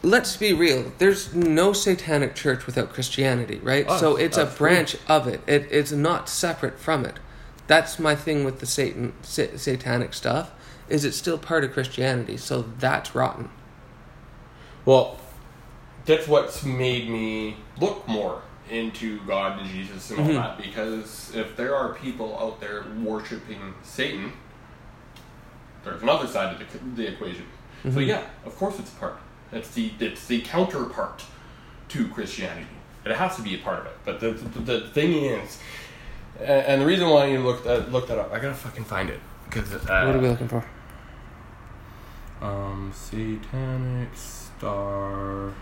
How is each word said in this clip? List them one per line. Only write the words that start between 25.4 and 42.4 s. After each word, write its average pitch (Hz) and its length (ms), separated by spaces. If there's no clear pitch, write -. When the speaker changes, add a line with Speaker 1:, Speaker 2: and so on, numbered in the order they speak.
Speaker 2:
there's 101 180
another 131 260
side 95 320
of 127 360
the, 113 80
the 104 100
equation. 98 320
So 135 60
Speaker 1:
Mm-hmm. 135 120
Speaker 2:
yeah, - 220
of - 120
course 202 220
it's - 120
a - 40
part. - 240
It's 113 180
the, 110 300
it's - 280
the 117 140
counterpart 139 840
to 117 200
Christianity. 87 580
It 110 100
has 180 220
to 117 60
be 95 120
a 87 40
part 92 220
of - 40
it. - 180
But 98 160
the, 113 120
the, - 280
the - 100
thing 160 240
is, 135 460
a-, - 40
and 135 120
the 143 40
reason 180 240
why 143 180
you 135 120
looked, 123 280
uh, 120 220
looked 123 200
that 113 80
up, 98 160
I 110 60
gotta 135 160
fucking 120 300
find 95 240
it. - 100
'Cause, 104 220
uh, - 40
Speaker 1:
What 135 100
are 131 40
we 127 100
looking 120 180
for? 117 180